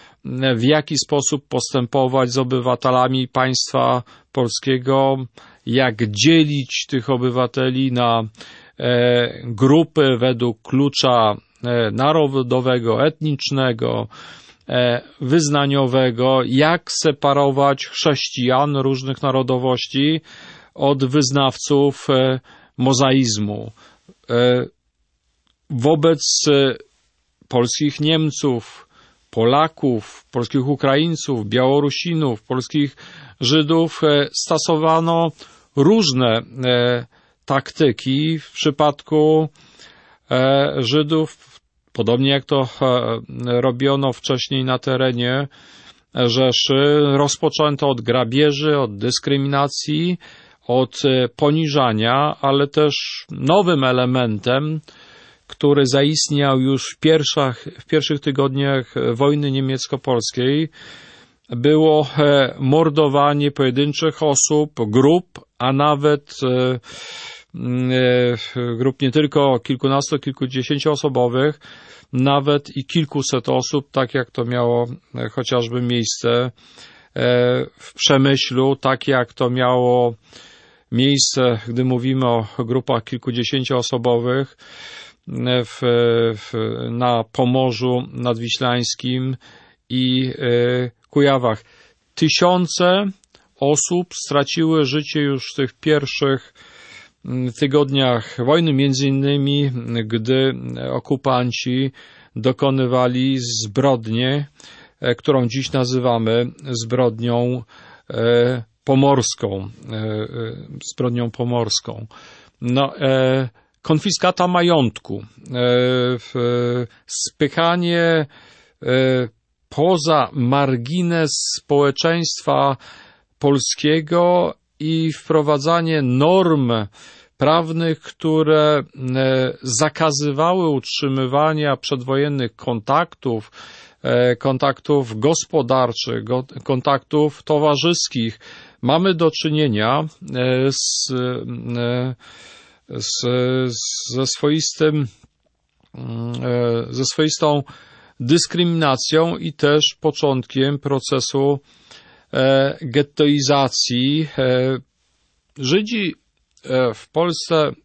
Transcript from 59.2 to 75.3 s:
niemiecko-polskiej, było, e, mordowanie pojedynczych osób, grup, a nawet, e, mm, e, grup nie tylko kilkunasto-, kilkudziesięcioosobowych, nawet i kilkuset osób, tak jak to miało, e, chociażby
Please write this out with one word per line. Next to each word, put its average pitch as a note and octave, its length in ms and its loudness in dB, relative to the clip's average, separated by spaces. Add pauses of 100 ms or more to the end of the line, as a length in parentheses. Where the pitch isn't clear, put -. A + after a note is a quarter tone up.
niemiecko-polskiej, C3 1160 -2 (800)
było, D3+ 580 4 (100)
e, C#3+ 420 4
mordowanie C#3+ 920 2
pojedynczych C#3+ 720 -2
osób, D3+ 480 2 (160)
grup, C#3 380 4 (340)
a B2+ 140 0
nawet, D3 600 2 (100)
e, B2+ 360 0 (760)
mm, B2 360 -2
e, B2 840 0
grup C3 240 -2
nie C3 100 2
tylko C#3 480 2
kilkunasto-, C#3 600 -2
kilkudziesięcioosobowych, C3 1400 -2 (540)
nawet C#3 640 0
i C3 80 -6
kilkuset D3+ 640 -2
osób, C3 420 -2
tak C3 220 -2
jak C3 180 -4
to B2 140 -4
miało, A#2+ 420 0 (280)
e, A#2+ 140 -6
chociażby B2 520 -2